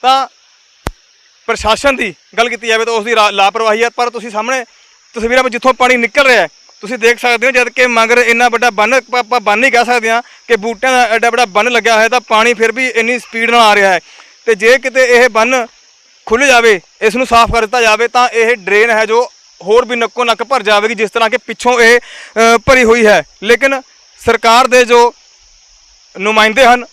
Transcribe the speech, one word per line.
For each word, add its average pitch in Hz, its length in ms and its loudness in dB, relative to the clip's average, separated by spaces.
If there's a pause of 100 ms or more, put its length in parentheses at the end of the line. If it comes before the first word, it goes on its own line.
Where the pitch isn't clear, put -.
ਤਾਂ 262 260 0 (1160)
ਪ੍ਰਸ਼ਾਸਨ 220 500 -2
ਦੀ 214 180 -6 (240)
ਗੱਲ 240 100 0
ਕੀਤੀ 226 180 -10
ਜਾਵੇ 226 180 0
ਤਾਂ 233 80 -4
ਉਸ 220 120 -4
ਦੀ 233 100 -2
ਰਾ-, 208 160 2
ਲਾਪਰਵਾਹੀ 214 520 0
ਹੈ। 240 60 0
ਪਰ 240 220 -4
ਤੁਸੀਂ 226 200 -12
ਸਾਹਮਣੇ 226 340 -6 (500)
ਤਸਵੀਰਾਂ 240 300 -2
ਵਿੱਚ 247 80 -4
ਜਿੱਥੋਂ 254 220 -2
ਪਾਣੀ 247 220 0
ਨਿਕਲ 247 300 0
ਰਿਹਾ 233 160 2
ਹੈ, 156 60 -2 (320)
ਤੁਸੀਂ 220 180 -10
ਦੇਖ 226 200 0
ਸਕਦੇ 240 280 -2
ਹੋ, 269 60 0
ਜਦ 247 160 0
ਕਿ 254 180 -2
ਮਗਰ 233 320 0
ਇੰਨਾ 233 300 0
ਵੱਡਾ 240 220 0
ਬੰਨ੍ਹ, 214 260 -2
ਆਪਾਂ, 247 240 -2
ਆਪਾਂ 240 200 -4
ਬੰਨ੍ਹ 208 260 0
ਹੀ 269 40 2
ਕਹਿ 233 140 2
ਸਕਦੇ 226 260 -2
ਹਾਂ 233 120 0 (260)
ਕਿ 233 80 2
ਬੂਟਿਆਂ 226 360 -4
ਦਾ 247 100 0
ਐਡਾ 226 280 0
ਵੱਡਾ 240 140 0
ਬੰਨ੍ਹ 208 260 -2
ਲੱਗਿਆ 226 260 0
ਹੋਇਆ, 226 120 2
ਤਾਂ 240 120 0
ਪਾਣੀ 226 340 0
ਫਿਰ 226 180 -2
ਵੀ 254 160 -4
ਇੰਨੀ 226 300 -4
ਸਪੀਡ 226 320 -6
ਨਾਲ 240 100 2
ਆ 214 140 4
ਰਿਹਾ 196 180 2
ਹੈ। 170 80 -2 (460)
ਤੇ 226 80 2
ਜੇ 226 240 2
ਕਿਤੇ 262 260 -2
ਇਹ 247 240 4
ਬੰਨ੍ਹ 226 380 -2 (600)
ਖੁੱਲ੍ਹ 247 200 0
ਜਾਵੇ, 233 340 2 (220)
ਇਸ 214 140 -2
ਨੂੰ 254 100 -2
ਸਾਫ਼ 233 260 2
ਕਰ 233 80 0
ਦਿੱਤਾ 220 220 -2
ਜਾਵੇ, 220 260 0
ਤਾਂ 247 200 0
ਇਹ 226 280 0
ਡਰੇਨ 208 340 0
ਹੈ 220 160 0
ਜੋ 233 180 0 (380)
ਹੋਰ 220 220 2
ਵੀ 240 120 -6
ਨੱਕੋ 233 280 -4
ਨੱਕ 233 180 -2
ਭਰ 240 200 -4
ਜਾਵੇਗੀ, 208 320 0
ਜਿਸ 202 160 -4
ਤਰ੍ਹਾਂ 226 200 -2
ਕਿ 247 60 -4
ਪਿੱਛੋਂ 240 440 -2
ਇਹ, 233 200 4
ਅ, - 680 -2
ਭਰੀ 254 180 4
ਹੋਈ 226 220 2
ਹੈ। 190 160 4 (200)
ਲੇਕਿਨ 254 400 -2 (440)
ਸਰਕਾਰ 233 400 2
ਦੇ 247 180 2
ਜੋ 240 300 4 (1040)
ਨੁਮਾਇੰਦੇ 214 460 0
ਹਨ 240 280 2